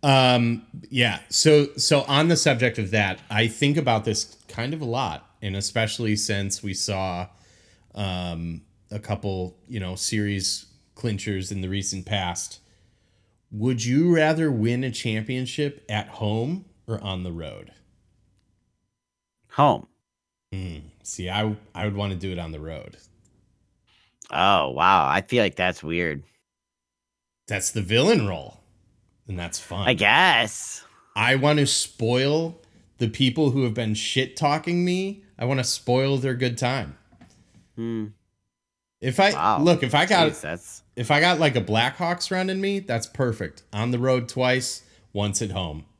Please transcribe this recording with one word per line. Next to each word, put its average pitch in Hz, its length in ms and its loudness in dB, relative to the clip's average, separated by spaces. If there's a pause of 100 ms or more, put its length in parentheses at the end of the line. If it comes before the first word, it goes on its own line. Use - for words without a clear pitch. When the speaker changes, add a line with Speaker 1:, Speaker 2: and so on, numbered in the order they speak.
Speaker 1:
Um, 123 640 4 (240)
yeah. 117 380 2
So, 151 480 6
so 139 260 2
on 147 260 2
the 170 80 4
subject 123 420 2
of 98 120 -4
that, 98 300 0 (100)
I 110 160 2
think 143 300 0
about 120 280 2
this - 320 -4 (120)
kind 127 260 -6
of 156 60 -10
a 147 40 -8
lot, 117 460 -6 (100)
and 98 160 -6
especially 110 600 -2
since 101 460 -4
we 98 120 -6
saw, 92 540 -4 (680)
um, 87 680 -6 (280)
a 104 80 -8
couple, 95 580 -6 (120)
you 120 100 -8
know, 92 160 -6
series 101 720 -2 (300)
clinchers 101 560 -4
in 98 80 -6
the 92 80 -6
recent 95 360 -4
past. 92 540 -4 (920)
Would 117 320 -2
you 147 300 4
rather 156 360 4
win 120 320 2
a 131 80 -2
championship 123 960 -4
at 107 200 -4
home 117 560 -4 (220)
or 113 160 -6
on 95 200 -6
the 87 100 -8
road? 69 380 -12 (1800)
Speaker 2:
Home. 139 340 4 (680)
Speaker 1:
Hmm. 92 260 -8 (240)
See, - 280 -8
I, 107 260 0 (180)
I 87 100 -6
would 104 100 -2
wanna 101 220 -4
do 92 160 -6
it 87 60 -6
on 82 140 -8
the 78 80 -10
road. 78 360 -12 (1300)
Speaker 2:
Oh, 82 400 4
wow. 80 380 4
I 85 120 2
feel 120 220 0
like 98 140 0
that's 90 260 -2
weird. 78 400 -4 (1300)
Speaker 1:
That's 98 240 -4
the 110 100 -2
villain 123 440 4
role, 73 340 -8 (680)
and 92 100 -8
that's 87 200 -8
fun. 92 300 -6
Speaker 2:
I 127 60 4
guess. 120 880 2 (320)
Speaker 1:
I 117 180 2
want 147 240 2
to 143 80 4
spoil 139 960 -2 (360)
the 117 100 0
people 135 420 2
who 131 140 0
have 113 100 -2
been 110 200 -2
shit-talking 156 880 -2
me. 190 400 -4 (140)
I 117 60 -4
wanna 127 200 0
spoil 135 540 0
their 131 160 -2
good 123 220 -2
time. 120 400 -2 (800)
Speaker 2:
Hmm. 113 320 -6 (960)
Speaker 1:
If 131 160 -2
I 196 140 4
Speaker 2:
Wow. 101 300 2
Speaker 1:
look, 170 200 6
if 131 120 -2
I 156 120 4
got 175 240 4
Speaker 2:
Jeez, - 100 -12
that's - 420 -10 (120)
Speaker 1:
if 120 160 -4
I 147 100 6
got, 170 200 4
like, 143 160 4
a 120 40 2
Blackhawks 131 680 0
run 185 200 -2
in 190 100 -2
me, 196 180 0
that's 123 280 -4
perfect. 107 560 -2 (100)
On 113 180 -2
the 123 80 0
road 127 300 2
twice, 127 540 0 (320)
once 101 280 0
at 104 80 -4
home. 82 340 -6 (160)